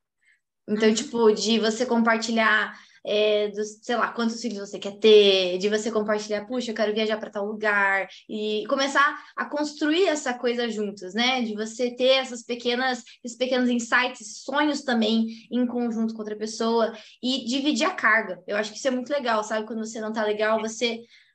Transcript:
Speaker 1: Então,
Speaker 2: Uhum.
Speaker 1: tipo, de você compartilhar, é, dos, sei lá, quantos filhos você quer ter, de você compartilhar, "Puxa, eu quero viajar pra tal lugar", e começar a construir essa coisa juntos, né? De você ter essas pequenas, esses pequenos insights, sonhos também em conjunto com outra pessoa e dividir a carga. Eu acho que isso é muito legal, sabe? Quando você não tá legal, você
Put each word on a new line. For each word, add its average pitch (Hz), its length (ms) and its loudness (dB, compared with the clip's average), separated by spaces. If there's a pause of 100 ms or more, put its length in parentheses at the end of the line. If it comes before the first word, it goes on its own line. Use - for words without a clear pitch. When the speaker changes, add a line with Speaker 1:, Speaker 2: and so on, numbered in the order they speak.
(680)
Speaker 1:
Então, 214 200 4
Speaker 2:
Uhum. 214 60 6
Speaker 1:
tipo, 226 380 4
de 208 260 2
você 220 260 0
compartilhar, 226 880 2 (320)
é, 208 440 2
dos, 214 340 -8
sei 240 140 -2
lá, 202 160 0
quantos 226 280 -2
filhos 202 200 -6
você 196 180 -10
quer 202 220 -10
ter, 196 580 8
de 196 100 0
você 214 220 0
compartilhar, 208 560 -2
"Puxa, 240 240 -4
eu 214 40 -4
quero 214 200 0
viajar 220 240 0
pra 220 120 -10
tal 202 140 -6
lugar", 202 640 0 (200)
e 214 400 -4
começar 277 520 2 (160)
a 240 80 -4
construir 302 640 0
essa 294 260 -2
coisa 240 380 -2
juntos, 202 440 -6
né? 247 280 0
De 214 120 -4
você 220 420 -4
ter 254 140 2
essas 247 340 0
pequenas, 240 580 -2 (220)
esses 233 120 -10
pequenos 254 320 2
insights, 247 760 -2
sonhos 285 380 0
também 226 440 2 (240)
em 247 160 0
conjunto 226 480 -2
com - 60 -12
outra 214 160 -8
pessoa 220 600 -2 (240)
e 254 240 -4
dividir 269 400 0
a 370 60 2
carga. 214 560 0
Eu 202 100 -4
acho 208 140 -4
que - 80 -16
isso - 100 -2
é 254 40 0
muito 254 200 -4
legal, 233 300 0
sabe? 214 240 -4
Quando 220 180 -6
você 220 160 -10
não 214 120 -6
tá 220 120 -2
legal, 214 360 0
você 226 400 -4 (340)